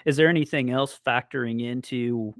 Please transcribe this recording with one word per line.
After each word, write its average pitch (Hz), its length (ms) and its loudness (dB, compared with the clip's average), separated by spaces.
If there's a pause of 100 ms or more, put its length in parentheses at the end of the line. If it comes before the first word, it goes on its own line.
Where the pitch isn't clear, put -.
Is 147 120 2
there 160 120 8
anything 147 400 0
else 135 360 -2
factoring 120 640 -2
into 120 720 -4